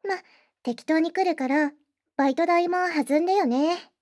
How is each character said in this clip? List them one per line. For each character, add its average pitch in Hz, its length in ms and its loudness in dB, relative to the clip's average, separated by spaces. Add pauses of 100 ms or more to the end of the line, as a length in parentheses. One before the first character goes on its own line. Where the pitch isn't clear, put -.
ま、 392 180 -6 (400)
適 247 240 -8
当 320 140 2
に 330 140 -2
来 381 100 0
る 339 120 0
か 262 120 -6
ら、 294 240 0 (460)
バ 277 120 2
イ 269 60 -2
ト 330 100 0
代 349 220 2
も 359 100 -2 (120)
弾 302 320 0
ん 349 40 0
で 370 100 2
よ 381 100 2
ね。 285 560 -2